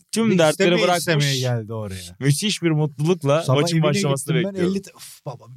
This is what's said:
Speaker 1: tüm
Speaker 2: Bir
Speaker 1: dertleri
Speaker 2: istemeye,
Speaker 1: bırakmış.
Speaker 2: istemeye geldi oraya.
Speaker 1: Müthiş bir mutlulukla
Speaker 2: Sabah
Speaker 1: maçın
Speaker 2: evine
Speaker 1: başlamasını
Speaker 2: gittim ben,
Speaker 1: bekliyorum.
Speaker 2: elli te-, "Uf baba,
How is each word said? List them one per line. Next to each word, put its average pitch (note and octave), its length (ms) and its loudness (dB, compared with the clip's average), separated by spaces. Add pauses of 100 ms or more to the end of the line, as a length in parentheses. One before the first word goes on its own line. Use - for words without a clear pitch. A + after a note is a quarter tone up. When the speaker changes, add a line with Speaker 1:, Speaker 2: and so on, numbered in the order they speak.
(120)
Speaker 1:
tüm A3 200 0
Speaker 2:
Bir F#3+ 60 4
Speaker 1:
dertleri E3 320 4
Speaker 2:
istemeye, F3 140 2
Speaker 1:
bırakmış. F3 160 2
Speaker 2:
istemeye D3 400 0
geldi A#2 340 -4
oraya. F#2 460 -10
Speaker 1:
Müthiş D3 440 -2
bir E3 80 2
mutlulukla D3+ 720 0
Speaker 2:
Sabah C#3 180 2
Speaker 1:
maçın E3+ 160 0
Speaker 2:
evine D#3 100 2
Speaker 1:
başlamasını C#3+ 460 0
Speaker 2:
gittim D#3+ 120 0
ben, G3 80 -2
Speaker 1:
bekliyorum. F#3+ 220 0
Speaker 2:
elli G3 60 -4
te-, - 140 -20
"Uf - 300 -20
baba, B2 180 -14 (140)